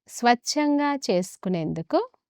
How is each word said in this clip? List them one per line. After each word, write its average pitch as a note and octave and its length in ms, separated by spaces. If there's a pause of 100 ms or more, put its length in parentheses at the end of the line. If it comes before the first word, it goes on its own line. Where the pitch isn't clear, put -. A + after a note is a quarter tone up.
స్వచ్ఛంగా C#4+ 840
చేసుకునేందుకు F#3 1160 (200)